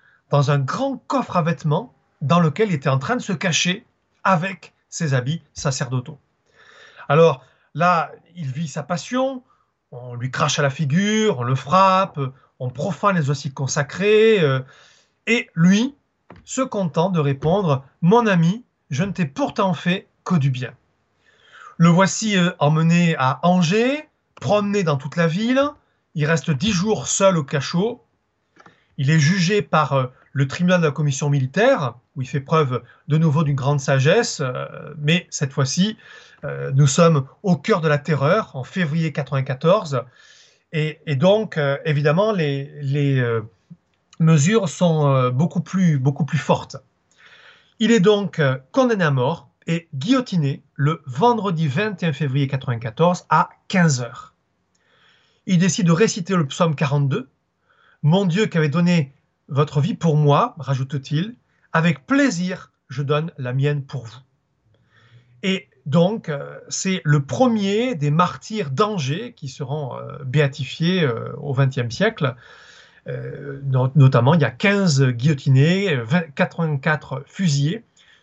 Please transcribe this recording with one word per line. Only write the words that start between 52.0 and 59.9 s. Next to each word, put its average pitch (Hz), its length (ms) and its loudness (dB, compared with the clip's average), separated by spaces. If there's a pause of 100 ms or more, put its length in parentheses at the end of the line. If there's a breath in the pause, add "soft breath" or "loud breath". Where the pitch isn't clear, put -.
et 180 40 -2
un 160 80 0
février 139 340 -2
quatre-vingt-quatorze 135 840 -2
à 160 200 2 (180)
quinze 160 340 2
heures. - 320 -14 (1120 soft breath)
Il 185 100 4
décide 185 300 2
de 165 40 6
réciter 190 440 0
le 160 120 0
psaume 160 280 0
quarante-deux. « 143 520 -2 (760 soft breath)
Mon 180 220 4
Dieu 190 200 0
qui 170 120 -2
avait 156 120 2
donné 170 440 0 (360)
votre 147 320 0
vie 180 140 -2